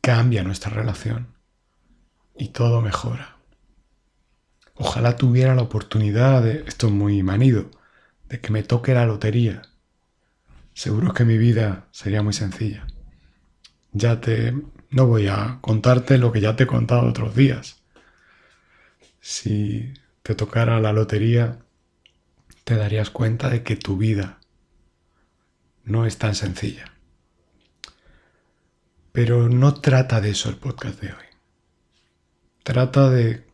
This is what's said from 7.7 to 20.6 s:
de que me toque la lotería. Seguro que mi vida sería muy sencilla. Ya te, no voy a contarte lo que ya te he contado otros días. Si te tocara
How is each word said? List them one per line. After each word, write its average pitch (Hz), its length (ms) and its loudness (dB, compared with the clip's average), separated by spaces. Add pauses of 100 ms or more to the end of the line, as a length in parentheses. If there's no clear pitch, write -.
de - 140 -12
que - 100 -6
me 107 120 -2
toque 120 300 0
la 120 120 4
lotería. 110 560 -2 (1120)
Seguro 110 400 -2
que 123 100 0
mi 113 140 4
vida 110 540 0
sería 104 300 -4
muy 104 120 -2
sencilla. 101 520 -8 (1080)
Ya 117 260 0
te, 117 340 -2 (420)
no 131 120 4
voy 107 200 2
a 104 320 -4
contarte 123 580 2
lo 120 140 4
que 110 80 0
ya 110 160 0
te 135 80 2
he 123 40 4
contado 120 380 2
otros 113 300 -2
días. 131 480 0 (1400)
Si 107 720 -6 (300)
te 110 120 -4
tocara 117 440 0